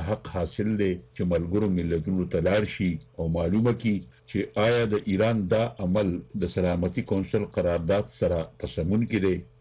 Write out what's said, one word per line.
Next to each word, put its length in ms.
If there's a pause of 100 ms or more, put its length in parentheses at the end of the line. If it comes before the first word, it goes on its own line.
حق 300
حاصل 440
دی 120 (220)
چې 80 (100)
ملګرو 440
ملتونو 560
ته 140
لاړ 160 (140)
شي 140 (280)
او 180
معلومه 440
کړي 160 (340)
چې 80 (280)
آیا 160 (120)
د 20 (140)
ایران 260 (160)
دا 100 (220)
عمل 240 (320)
د 160
سلامتي 460 (100)
کونسل 420
قرارداد 640
سره 220 (180)
په 160
سمون 360
کې 140
دی. 120 (240)